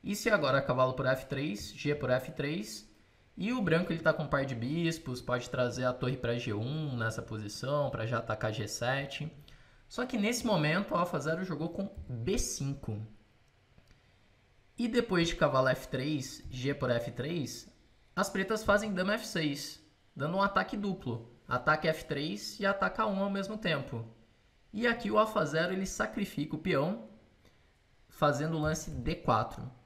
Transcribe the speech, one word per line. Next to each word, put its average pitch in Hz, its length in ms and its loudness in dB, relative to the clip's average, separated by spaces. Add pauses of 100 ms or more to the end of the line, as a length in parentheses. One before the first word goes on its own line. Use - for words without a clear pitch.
E 202 140 -4
se - 140 0
agora 143 320 4
cavalo 127 320 4
por 135 120 -2
F 131 200 2
três, 147 500 -4
G 147 180 0
por 135 160 -2
F 127 220 2
três, 156 580 -6 (460)
e 196 180 -2
o 254 80 0
branco 170 300 4
ele 165 100 -2
tá 160 120 6
com 156 100 0
um 139 40 -4
par 139 180 2
de 131 100 -4
bispos, 135 680 -2
pode 123 280 -2
trazer 127 360 0
a 123 80 2
torre 123 220 -2
pra 120 220 -2
G 117 160 -2
um 131 440 -2
nessa 113 240 -2
posição, 123 680 -2
pra 113 160 -4
já 117 140 2
atacar 110 340 -2
G 107 160 -4
sete. 139 600 -2 (580)
Só - 180 -4
que 254 120 -4
nesse 220 280 2
momento 180 480 4
o 180 40 2
AlphaZero 165 460 0
jogou 160 260 -2
com 196 200 -4 (180)
B 123 300 0
cinco. 139 680 -2 (1700)
E 233 100 0
depois 202 400 4
de - 80 -2
cavalo 131 320 4
F - 220 0
três, 139 600 -2
G 127 240 -2
por 135 160 0
F 117 220 0
três, 151 580 -6 (460)
as 202 140 0
pretas 208 340 -2
fazem 208 300 4
dama 185 220 2
F 247 120 -6
seis, 147 560 -2 (320)
dando 156 220 0
um 196 40 4
ataque 196 360 2
duplo. 185 680 -4
Ataque 151 420 2
F 156 180 0
três 156 540 -6
e 196 60 -2
ataca 196 420 2
um 196 160 0
ao 202 60 0
mesmo 196 280 -4
tempo. 139 480 -2 (680)
E 220 140 -2
aqui 233 240 2
o 214 80 4
AlphaZero 180 560 4
ele 190 140 -2
sacrifica - 680 -2
o - 40 -4
peão 175 480 2 (1120)
fazendo 151 380 2
o - 20 0
lance 156 320 0
D 147 240 -2
quatro. - 480 0 (220)